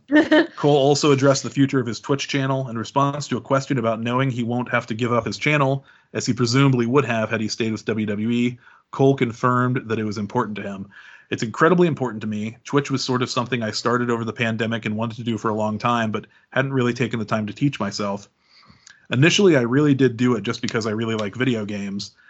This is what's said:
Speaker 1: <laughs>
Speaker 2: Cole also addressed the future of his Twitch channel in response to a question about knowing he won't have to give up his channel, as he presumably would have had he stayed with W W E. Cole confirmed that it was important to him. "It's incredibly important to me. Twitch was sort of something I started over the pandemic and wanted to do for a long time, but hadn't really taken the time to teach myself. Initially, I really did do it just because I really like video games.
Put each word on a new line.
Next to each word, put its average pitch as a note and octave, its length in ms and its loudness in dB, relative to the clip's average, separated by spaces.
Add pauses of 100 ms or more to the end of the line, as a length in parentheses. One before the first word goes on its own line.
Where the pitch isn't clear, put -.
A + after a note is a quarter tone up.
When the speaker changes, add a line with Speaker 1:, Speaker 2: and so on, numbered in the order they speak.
Speaker 1:
<laughs> D#4 480 4
Speaker 2:
Cole D3 200 4
also C#3+ 360 4
addressed C3+ 300 4
the A#2 80 -6
future C#3 280 2
of A#2+ 80 -2
his A#2+ 140 -6
Twitch - 260 -4
channel C3+ 440 -2
in A2+ 80 -8
response C#3 500 -2
to B2+ 80 -2
a A2 60 -4
question C#3 340 0
about A2+ 240 0
knowing B2 300 0
he A#2+ 120 -4
won't A#2+ 280 -4
have A#2+ 160 0
to A#2 80 -6
give A2+ 180 -2
up A#2 140 0
his G#2 100 -6
channel, C#3 480 0 (300)
as A2+ 100 -4
he C3 80 -2
presumably B2 540 4
would C3+ 180 2
have A2 240 -2
had A2+ 140 -2
he A2 60 -2
stayed A2 240 -4
with G#2+ 120 -6
W G#2+ 220 -2
W G#2 240 -2
E. A#2+ 280 0 (340)
Cole C#3 220 4
confirmed B2 760 0
that A2 100 -2
it A2 60 -2
was G#2+ 120 -4
important G#2+ 400 -4
to G2 60 -8
him. G2 260 -10 (400)
"It's - 140 -4
incredibly E3 440 2
important B2 360 -4
to A2 40 -6
me. G#2+ 380 -6
Twitch C#3+ 260 -2
was C3 140 -2
sort B2 180 -2
of A#2 80 -4
something A#2+ 320 -4
I G#2+ 80 -4
started A#2+ 380 -2
over A#2 160 -2
the A2 80 -6
pandemic A2+ 540 -4
and G#2+ 100 -4
wanted A2 200 -6
to A#2+ 80 -10
do A#2 120 -2
for A2+ 140 -2
a G#2+ 40 -2
long G#2+ 220 -2
time, A#2 360 0
but G#2 140 -6 (240)
hadn't C3+ 220 0
really A#2+ 220 0
taken A#2 240 -2
the G#2+ 80 -4
time A2 200 -2
to G2+ 60 -6
teach C#3 260 -2
myself. G2+ 520 -6 (800)
Initially, E3 480 6
I B2 40 2
really C#3+ 320 4
did C3 220 2
do B2 180 2
it G2+ 100 -4
just A#2 180 -4
because A2+ 240 -4
I A2 60 -2
really A2+ 220 -2
like G#2 220 -4
video A2+ 300 0
games. G2+ 460 -8 (180)